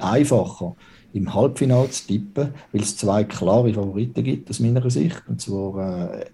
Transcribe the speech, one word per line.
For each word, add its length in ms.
einfacher, 720
im 200
Halbfinale 580
zu 160
tippen, 420
weil 80
es 160
zwei 260
klare 500
Favoriten 480
gibt 280
aus 100
meiner 300
Sicht. 400
Und 100
zwar, 760
äh, 200